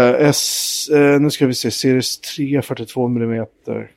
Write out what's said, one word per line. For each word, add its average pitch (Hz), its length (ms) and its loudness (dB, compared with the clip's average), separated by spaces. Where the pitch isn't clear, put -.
S, - 680 0
eh, 143 320 4
nu 147 100 2
ska 143 160 0
vi 127 60 0
se. 120 180 -4
Series 127 480 0
tre, 139 420 -4
fyrtiotvå 120 460 -6
millimeter, 113 880 -6